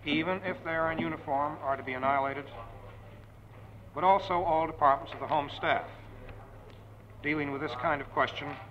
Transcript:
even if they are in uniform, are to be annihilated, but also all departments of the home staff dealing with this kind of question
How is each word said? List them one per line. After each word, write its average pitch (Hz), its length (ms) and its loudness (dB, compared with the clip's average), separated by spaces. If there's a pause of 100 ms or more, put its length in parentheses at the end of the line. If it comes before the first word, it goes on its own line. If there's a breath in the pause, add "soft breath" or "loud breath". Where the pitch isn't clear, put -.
even 160 400 2
if 185 180 -4
they 165 80 -4
are 160 200 2
in 160 80 -2
uniform, 151 640 0
are 135 140 2
to 135 80 -8
be 131 100 -4
annihilated, 135 520 2 (1500)
but 147 100 0
also 185 400 6
all 160 240 4
departments 143 460 4
of 127 60 -8
the 131 80 -4
home 143 280 2
staff 147 300 2 (1400)
dealing 147 280 0
with 139 80 -4
this 151 120 -4 (100)
kind 147 200 2
of 135 100 -8
question 143 360 2 (240)